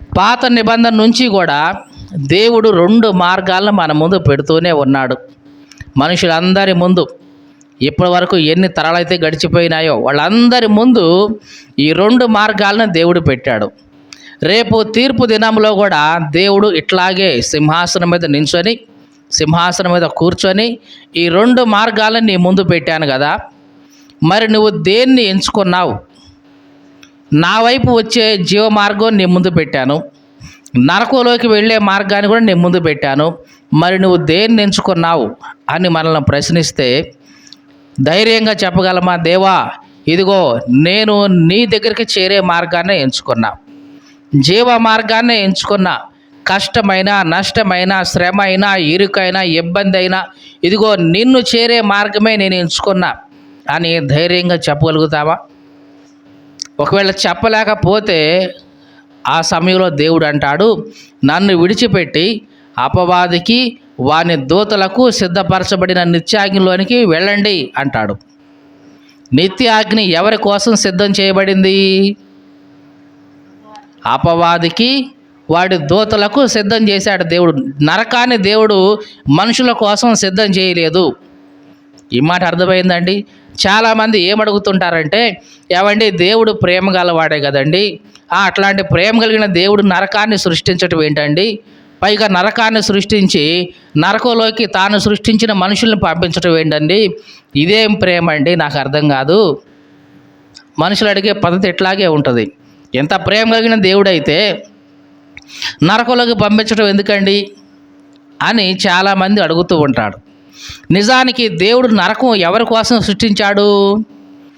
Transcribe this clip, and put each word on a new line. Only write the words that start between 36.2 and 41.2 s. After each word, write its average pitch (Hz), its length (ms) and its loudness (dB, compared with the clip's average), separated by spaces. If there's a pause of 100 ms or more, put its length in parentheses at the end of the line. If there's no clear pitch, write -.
ప్రశ్నిస్తే 147 920 -2 (880)
ధైర్యంగా 220 500 0
చెప్పగలమా? 180 640 0
"దేవా, 170 540 0 (380)
ఇదిగో 170 520 2 (100)
నేను 202 560 2